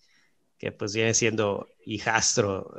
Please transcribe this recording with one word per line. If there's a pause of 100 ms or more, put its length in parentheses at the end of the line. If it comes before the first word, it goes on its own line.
(600)
que,
pues,
viene
siendo (180)
hijastro